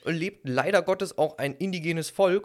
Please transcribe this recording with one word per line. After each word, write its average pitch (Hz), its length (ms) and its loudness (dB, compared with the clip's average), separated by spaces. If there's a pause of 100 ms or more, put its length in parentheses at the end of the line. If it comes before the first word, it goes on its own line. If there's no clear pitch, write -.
lebt 165 420 -4
leider 156 360 2
Gottes 185 340 -2
auch 156 220 2
ein 143 160 -4
indigenes 165 560 -4
Volk, 196 160 4 (180)